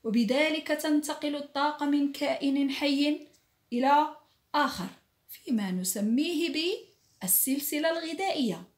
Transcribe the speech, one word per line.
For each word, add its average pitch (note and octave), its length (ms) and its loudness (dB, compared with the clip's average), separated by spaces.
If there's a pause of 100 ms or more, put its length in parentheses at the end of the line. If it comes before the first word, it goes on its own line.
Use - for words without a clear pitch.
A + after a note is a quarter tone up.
وبذلك C4 640 0
تنتقل D4+ 680 0
الطاقة C#4+ 500 -2
من C#4+ 260 2
كائن C#4 580 0
حي D4 580 0 (440)
إلى C#4+ 440 4 (380)
آخر C4 320 0 (420)
فيما G#3 420 -4
نسميه D4 1040 0 (480)
بالسلسلة D4 680 0
الغذائية. D#4+ 720 -2 (160)